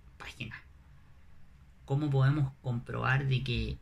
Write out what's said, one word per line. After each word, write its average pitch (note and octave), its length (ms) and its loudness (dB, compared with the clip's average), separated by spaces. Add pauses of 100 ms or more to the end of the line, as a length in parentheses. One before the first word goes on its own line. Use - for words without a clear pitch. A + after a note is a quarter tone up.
(180)
página. - 380 -12 (1300)
¿Cómo D3 260 0
podemos C3+ 520 4
comprobar A#2+ 680 -2
de B2+ 160 2
que A#2 380 -2